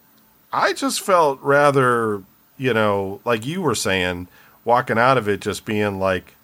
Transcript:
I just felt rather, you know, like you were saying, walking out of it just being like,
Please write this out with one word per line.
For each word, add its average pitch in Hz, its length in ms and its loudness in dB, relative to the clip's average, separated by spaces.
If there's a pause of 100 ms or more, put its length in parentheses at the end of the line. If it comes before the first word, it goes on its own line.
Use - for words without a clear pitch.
(520)
I 185 220 0
just - 260 -4
felt 160 400 0
rather, 127 840 2 (360)
you 127 160 -2
know, 101 500 0
like 117 220 -2
you 175 160 -6
were 131 120 0
saying, 90 540 -2 (360)
walking 120 340 0
out 131 200 4
of 107 100 -4
it 98 120 -2
just 98 240 -6
being 104 340 -2
like, 95 460 -2